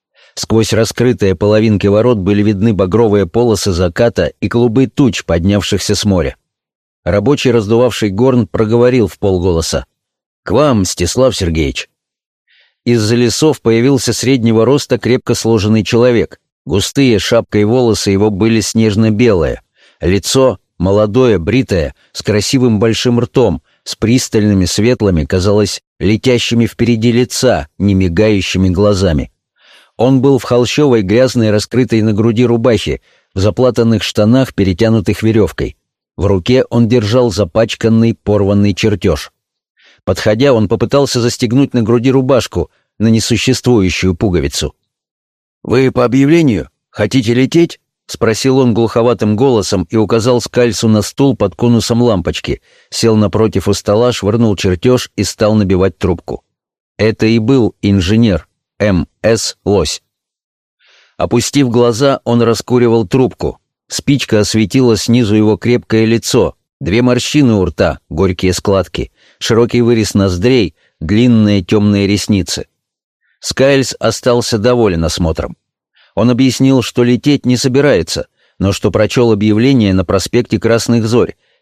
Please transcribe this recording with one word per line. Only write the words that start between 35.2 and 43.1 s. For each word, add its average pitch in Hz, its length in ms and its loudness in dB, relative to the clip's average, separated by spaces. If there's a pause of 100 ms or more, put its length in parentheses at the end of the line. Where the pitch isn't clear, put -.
верёвкой. 107 540 -2 (400)
В 85 100 -4
руке 98 440 0
он 117 180 0
держал 120 420 0
запачканный, 113 840 0
порванный 101 600 0
чертёж. 101 580 -2 (720)
Подходя, 113 480 0
он 110 160 2
попытался 123 520 -2
застегнуть 120 540 -2
на 120 80 0
груди 117 280 0
рубашку 123 600 -2 (280)
на 107 100 0
несуществующую 110 1080 0